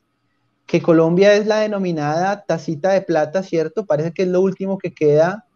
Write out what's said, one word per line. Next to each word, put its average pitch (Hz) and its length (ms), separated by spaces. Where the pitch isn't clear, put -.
que 170 160
Colombia 175 540
es 208 100
la 214 140
denominada 190 840
tacita 165 480
de 190 80
plata, 165 420
¿cierto? 170 420
Parece 156 280
que 190 100
es 185 60
lo 180 100
último 190 380
que 180 160
queda 156 520